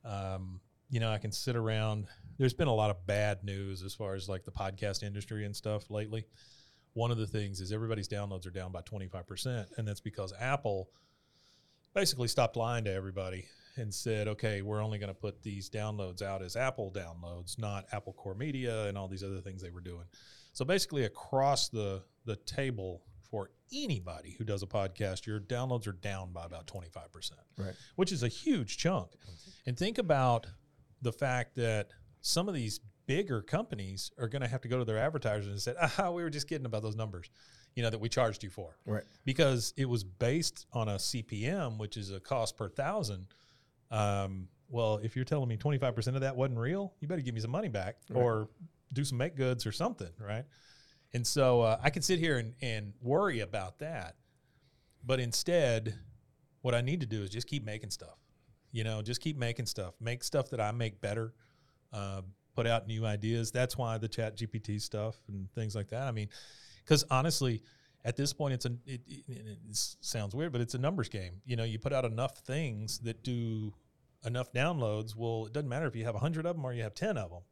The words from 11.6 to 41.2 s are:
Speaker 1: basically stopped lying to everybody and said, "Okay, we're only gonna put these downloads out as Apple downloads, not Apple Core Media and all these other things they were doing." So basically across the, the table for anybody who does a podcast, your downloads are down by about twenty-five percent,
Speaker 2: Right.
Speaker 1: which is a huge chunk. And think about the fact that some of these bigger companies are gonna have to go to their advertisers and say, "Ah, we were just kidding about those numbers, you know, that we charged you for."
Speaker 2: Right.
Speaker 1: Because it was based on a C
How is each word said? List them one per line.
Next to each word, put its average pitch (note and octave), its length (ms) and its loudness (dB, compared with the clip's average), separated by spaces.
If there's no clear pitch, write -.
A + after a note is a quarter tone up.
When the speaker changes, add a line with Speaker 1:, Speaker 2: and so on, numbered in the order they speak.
Speaker 1:
basically C#3 340 2
stopped - 280 4
lying A#2 280 2
to G2+ 80 2
everybody F#2+ 540 -4
and G#2+ 160 -4
said, G#2+ 360 0
"Okay, G#2 340 0
we're G#2+ 200 0
only G#2+ 160 0
gonna G2 160 -4
put - 280 -6
these G2+ 260 -6
downloads G#2 540 -4
out G2 200 -2
as F2+ 140 -6
Apple B2 360 0
downloads, F2 680 -8
not G2+ 340 -2
Apple G2+ 200 -6
Core F#2+ 220 -8
Media A#2+ 520 -2
and G2 100 -2
all F#2+ 120 -4
these F#2+ 160 -6
other G2 160 -4
things F#2+ 220 -10
they F2+ 80 -10
were F2 100 -12
doing." F2 240 -10
So - 120 -4
basically D#3 400 2
across C3+ 640 2
the, G2 340 -2
the A2 120 -2
table G2+ 680 -4
for G2+ 200 -4
anybody F#2+ 640 -4
who A2+ 60 -4
does G2+ 180 0
a G2 40 -6
podcast, F#2+ 600 -2
your G#2+ 140 -2
downloads A#2+ 460 -2
are G2+ 60 -2
down F#2+ 400 -4
by E2+ 120 -8
about E2+ 220 -10
twenty-five E2+ 460 -12
percent, - 280 -10
Speaker 2:
Right. G2 160 -4
Speaker 1:
which F#3 160 4
is C#3 100 0
a A#2+ 60 4
huge F3 500 2
chunk. F#2+ 320 2
And B2 100 0
think G#3 220 0
about C3 480 6
the A#2+ 100 2
fact B2+ 440 0
that A2 340 2
some F3+ 260 2
of F#3+ 60 -2
these A2+ 260 -2
bigger C3+ 360 2
companies G2+ 760 -4
are A#2+ 100 0
gonna B2+ 200 -2
have A#2+ 140 -2
to B2 60 -8
go B2+ 100 2
to B2 60 2
their A2 140 2
advertisers A2 500 0
and G2+ 120 -4
say, A#2+ 140 -2
"Ah, F#3+ 120 4
we F3 120 -2
were E3 80 0
just C#3+ 180 -4
kidding D#3 180 -2
about A2 160 -2
those A2 140 -2
numbers, G#2+ 320 -6
you A#2+ 80 0
know, A2+ 80 4
that A2+ 80 -4
we A2 100 0
charged A2+ 340 4
you G2+ 60 -8
for." F2+ 380 -12
Speaker 2:
Right. G#2 180 0
Speaker 1:
Because C3+ 500 4
it C3+ 80 2
was A#2+ 180 2
based A#2 680 0
on A2+ 160 0
a G2+ 100 0
C A#2 240 -2